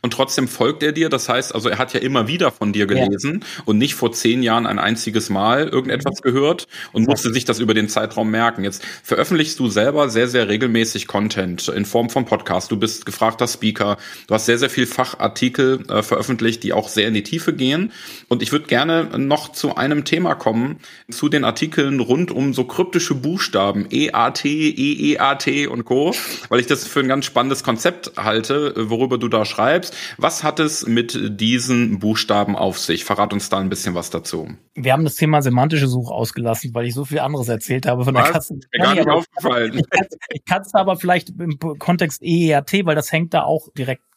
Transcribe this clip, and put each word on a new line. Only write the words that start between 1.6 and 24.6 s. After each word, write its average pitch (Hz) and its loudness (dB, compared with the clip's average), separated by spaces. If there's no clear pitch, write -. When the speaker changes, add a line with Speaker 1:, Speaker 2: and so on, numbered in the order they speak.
Speaker 1:
er 104 0
hat 131 -2
ja 123 0
immer 127 2
wieder 156 2
von 104 -2
dir 104 2
Speaker 2:
Ja. 127 4
Speaker 1:
gelesen 117 -2
und 107 4
nicht 139 2
vor 117 0
zehn 120 0
Jahren 117 2
ein 101 -2
einziges 110 -2
Mal 113 2
irgendetwas 131 -2
Speaker 2:
Mhm. - -16
Speaker 1:
gehört 139 0
und 113 2
Speaker 2:
Ja. 131 4
Speaker 1:
musste 135 0
sich 123 -2
das 107 0
über 110 2
den 107 2
Zeitraum 110 0
merken. 113 2
Jetzt 101 -6
veröffentlichst 156 0
du 123 2
selber 135 2
sehr, 117 2
sehr 120 2
regelmäßig 113 0
Content 98 -2
in 101 -2
Form 117 0
von 127 0
Podcast. 95 -2
Du 110 0
bist 110 -4
gefragter 110 0
Speaker. 104 -2
Du 104 0
hast 110 0
sehr, 120 4
sehr 131 0
viel 127 0
Fachartikel, 127 0
äh, 104 0
veröffentlicht, 113 -2
die - 0
auch 87 0
sehr 107 0
in 113 0
die 101 0
Tiefe 165 -2
gehen. 147 0
Und 123 0
ich 117 -4
würd 147 0
gerne 160 0
noch 143 0
zu - -2
einem 147 0
Thema 165 0
kommen, 117 0
zu - -2
den 147 2
Artikeln 139 0
rund 139 2
um 135 0
so 123 0
kryptische 175 0
Buchstaben, 104 0
E 143 0
A 117 2
T, 143 -4
E 147 0